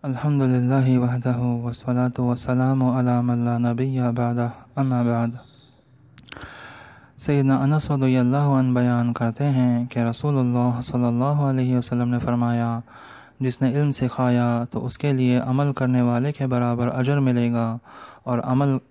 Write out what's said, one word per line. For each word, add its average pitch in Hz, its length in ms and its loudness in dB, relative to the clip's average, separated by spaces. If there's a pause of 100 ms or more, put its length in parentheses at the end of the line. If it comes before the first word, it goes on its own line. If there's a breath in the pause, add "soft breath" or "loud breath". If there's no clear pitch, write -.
الحمد 139 400 -2
للہ 127 560 2
وحدہ 123 380 0
والصلاة 120 880 -2
والسلام 127 580 0
علی 123 380 2
من 120 160 0
لا 120 200 0
نبی 123 400 -2 (160)
بعدہ، 120 340 0 (280)
اما 127 260 0
بعد۔ 117 260 0 (1900 loud breath)
سیدنا 135 380 2
انس 147 340 0
رضی 135 280 2
اللہ 123 180 2
عنہ 135 380 2
بیان 120 380 2
کرتے 117 320 -2
ہیں 123 420 2
کہ 123 120 -6
رسول 120 400 -2
اللہ 123 440 0
صلی 123 220 -2
اللہ 120 200 0
علیہ 135 520 0
وسلم 120 320 -2
نے 123 100 0
فرمایا، 117 640 0 (600 loud breath)
"جس 131 220 -2
نے 127 100 2
علم 147 180 2
سکھایا 120 800 0
تو - 160 -6
اس - 120 -8
کے 147 140 -2
لیے 127 260 2
عمل 131 340 0
کرنے 127 280 0
والے 120 320 0
کے 139 140 -4
برابر 120 480 0
اجر 135 260 0
ملے 120 320 2
گا 117 260 -2 (460 loud breath)
اور 123 140 -2
عمل 135 380 2 (140)